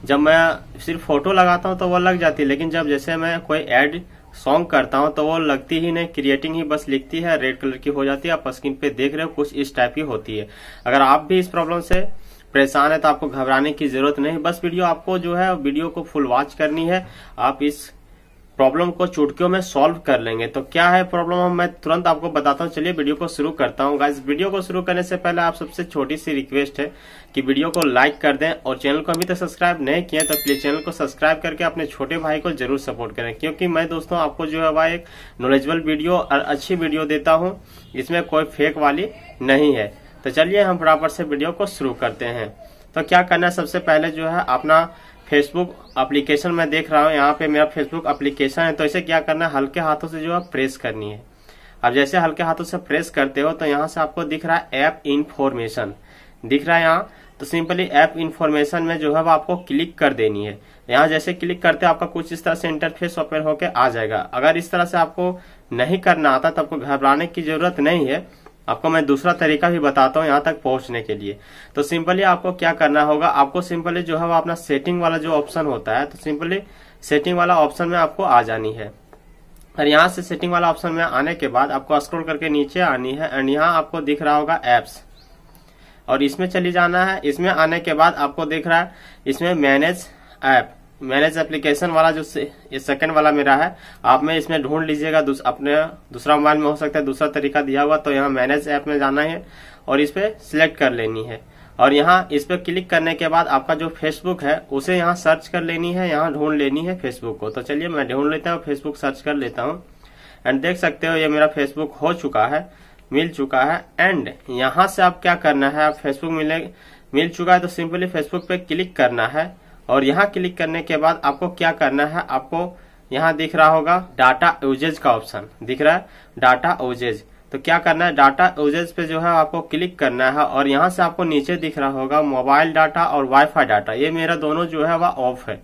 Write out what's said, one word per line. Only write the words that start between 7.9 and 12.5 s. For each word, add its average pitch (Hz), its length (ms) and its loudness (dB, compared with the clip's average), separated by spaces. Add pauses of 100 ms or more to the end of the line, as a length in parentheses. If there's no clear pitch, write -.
हो 139 140 -2
जाती 139 240 -2
है। 165 60 0
आप 156 140 -6
स्क्रीन 135 260 -6
पे 139 160 -2
देख 135 240 -2
रहे 160 100 -4
हो, 160 60 -6
कुछ 143 240 -4
इस 139 220 -6
टाइप 123 180 0
की 151 60 -4
होती 117 380 -6
है। 104 100 -8 (380)
अगर 135 160 6
आप 143 260 6
भी 185 100 4
इस 180 100 0
प्रॉब्लम 170 320 -2
से 185 200 2 (540)